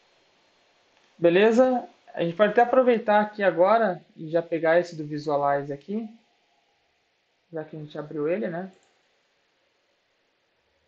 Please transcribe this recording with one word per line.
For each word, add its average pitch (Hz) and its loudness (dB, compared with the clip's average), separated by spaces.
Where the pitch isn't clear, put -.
Beleza? 226 2
A - -6
gente 170 -4
pode 208 4
até 233 4
aproveitar 233 2
aqui 208 -4
agora 185 2
e 160 -14
já 165 0
pegar 165 0
esse 175 -4
do 151 -10
Visualize 143 -4
aqui. 208 -10
Já 156 -10
que 156 -20
a 156 -14
gente 151 -16
abriu 151 -6
ele, 202 -4
né? 180 -10